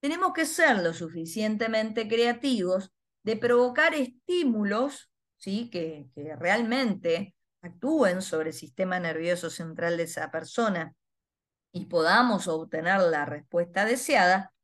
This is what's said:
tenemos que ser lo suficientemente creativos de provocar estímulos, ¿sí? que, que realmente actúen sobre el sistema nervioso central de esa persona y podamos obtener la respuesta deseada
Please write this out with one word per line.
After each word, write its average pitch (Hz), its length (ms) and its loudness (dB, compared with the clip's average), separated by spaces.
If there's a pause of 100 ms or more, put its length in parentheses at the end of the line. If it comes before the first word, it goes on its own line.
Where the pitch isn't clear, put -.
tenemos 339 340 -2
que 330 100 0
ser 294 360 4
lo 165 120 0
suficientemente 214 1120 -2
creativos 226 880 0 (300)
de 214 140 -2
provocar 247 580 4
estímulos, 254 1160 -2 (280)
¿sí? 226 320 -6
que, 160 440 -8
que 151 220 -12
realmente 202 1000 0 (280)
actúen 196 580 0
sobre 160 300 -4
el 156 40 -10
sistema 180 460 -4
nervioso 170 480 -2
central 170 480 -4
de 170 60 -2
esa 160 280 -6
persona 170 640 -4 (800)
y 175 140 -10
podamos 190 640 4
obtener 165 520 0
la 160 240 2
respuesta 175 600 -2
deseada 214 680 4 (120)